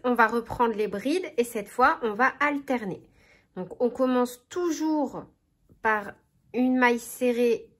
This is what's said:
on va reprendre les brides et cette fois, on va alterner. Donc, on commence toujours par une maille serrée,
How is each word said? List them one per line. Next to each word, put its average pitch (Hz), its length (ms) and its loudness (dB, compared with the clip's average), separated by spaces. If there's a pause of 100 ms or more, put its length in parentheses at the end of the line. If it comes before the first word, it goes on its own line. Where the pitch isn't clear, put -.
on 247 100 2
va 226 120 6
reprendre 233 480 0
les 208 140 -2
brides 277 480 -4
et 240 80 2
cette 208 240 -6
fois, 294 320 2
on 220 140 -2
va 247 260 2
alterner. 269 640 -2 (540)
Donc, 185 220 -10
on 240 120 2
commence 247 580 0
toujours 302 760 -2 (560)
par 214 320 0 (400)
une 254 240 2
maille 240 200 4
serrée, 240 720 0 (120)